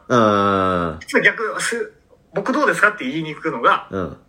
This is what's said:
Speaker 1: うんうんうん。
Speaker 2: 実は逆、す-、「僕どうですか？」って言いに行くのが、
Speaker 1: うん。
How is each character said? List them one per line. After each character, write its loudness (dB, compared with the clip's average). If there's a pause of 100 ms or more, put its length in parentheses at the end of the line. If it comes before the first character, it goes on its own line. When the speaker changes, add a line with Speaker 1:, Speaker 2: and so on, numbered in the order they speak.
Speaker 1:
う 2
ん 6
う 6
ん 2
う -4
ん。 -14
Speaker 2:
実 0
は 2
逆、 -2
す-、 -4 (400)
「僕 -2
ど 0
う 4
で 2
す -2
か？」 4
っ -4
て -8
言 -4
い -4
に -8
行 -16
く -2
の -6
が、 2
Speaker 1:
う -4
ん。 -6 (120)